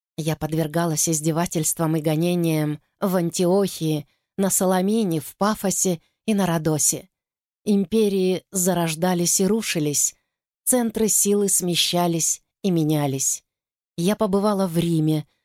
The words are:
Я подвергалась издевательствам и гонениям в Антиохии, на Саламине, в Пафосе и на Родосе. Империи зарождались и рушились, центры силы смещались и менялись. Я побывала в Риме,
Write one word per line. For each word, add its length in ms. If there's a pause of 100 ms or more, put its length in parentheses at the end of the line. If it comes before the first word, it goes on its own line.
(160)
Я 180
подвергалась 720
издевательствам 880
и 40
гонениям 800 (200)
в 160
Антиохии, 880 (320)
на 120
Саламине, 720
в 160
Пафосе 640 (240)
и 100
на 120
Родосе. 640 (540)
Империи 840
зарождались 920
и 60
рушились, 680 (500)
центры 440
силы 400
смещались 920 (200)
и 80
менялись. 720 (540)
Я 180
побывала 500
в 120
Риме, 480 (180)